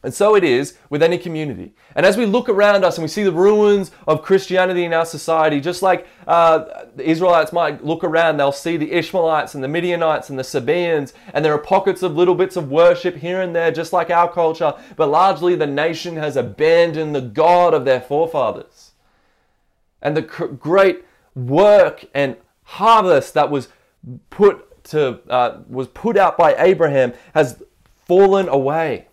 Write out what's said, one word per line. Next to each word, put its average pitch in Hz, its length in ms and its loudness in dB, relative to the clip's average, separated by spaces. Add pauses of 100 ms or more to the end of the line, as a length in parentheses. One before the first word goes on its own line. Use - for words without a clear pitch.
And 127 80 -8
so 208 220 2
it 202 80 4
is 143 340 0 (140)
with 147 100 -4
any 170 160 2
community. 151 600 -10 (180)
And - 100 0
as - 120 4
we 233 100 0
look 240 220 -2
around 202 360 2
us 170 140 0
and 165 60 -6
we 156 40 -6
see 214 140 -6
the 196 80 2
ruins 202 640 2 (160)
of 156 160 0
Christianity 185 600 0
in 170 80 -4
our 165 140 0
society, 160 540 -2
just 175 200 -6
like, 185 280 0 (180)
uh, 165 600 0 (100)
the 139 120 -6
Israelites 165 440 2
might 156 320 -4
look 160 180 -4
around, 160 340 0
they'll 143 140 0
see 170 260 -6
the 151 140 -4
Ishmaelites 165 640 -2
and 139 80 -10
the 135 60 -6
Midianites 165 600 -4
and 139 80 -10
the 131 60 -8
Sabaeans, 151 720 -4 (180)
and 151 120 -4
there 151 100 2
are 147 40 -2
pockets 185 440 -2
of 170 140 -4
little 180 180 2
bits 185 220 -2
of 160 120 -6
worship 165 500 2
here 180 220 -6
and 180 140 -6
there, 170 160 0
just 165 220 -8
like 170 180 -2
our 175 180 2
culture, 165 460 -2 (220)
but 160 100 0
largely 175 480 2
the 151 140 -2
nation 160 480 -6
has 151 200 -6
abandoned 151 800 0
the 143 60 -2
God 160 520 2
of 143 120 0
their 131 160 2
forefathers. 147 880 -6 (1120)
And 151 140 -2
the 156 80 -2
cr-, 165 220 -10
great 180 580 0 (320)
work 165 760 4
and 139 240 -2 (280)
harvest 185 680 2
that 143 180 0
was 135 160 -4 (640)
put - 560 0
to, 135 340 -2 (100)
uh, 127 380 -2
was 127 180 -8
put 208 300 -6
out 185 200 2
by 156 220 4
Abraham 147 540 2 (220)
has 147 280 -2 (420)
fallen 190 440 4
away. 139 640 -2